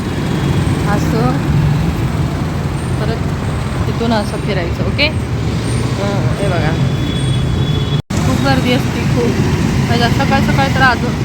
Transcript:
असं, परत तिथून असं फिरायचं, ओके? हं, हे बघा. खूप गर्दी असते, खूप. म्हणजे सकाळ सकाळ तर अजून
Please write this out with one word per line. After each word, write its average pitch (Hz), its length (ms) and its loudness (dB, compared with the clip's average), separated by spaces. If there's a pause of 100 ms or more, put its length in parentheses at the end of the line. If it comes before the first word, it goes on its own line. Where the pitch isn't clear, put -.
(880)
असं, 233 440 2 (1700)
परत 269 160 0 (680)
तिथून 233 260 0
असं 208 240 0
फिरायचं, 180 500 -2
ओके? 277 200 0
हं, - 1300 -2
हे - 120 -2
बघा. 156 240 0 (1400)
खूप 254 340 0
गर्दी 254 280 2
असते, 240 300 0 (120)
खूप. 240 160 2 (560)
म्हणजे 233 380 2
सकाळ 277 160 2
सकाळ 277 340 2
तर 262 60 2
अजून 240 320 2 (120)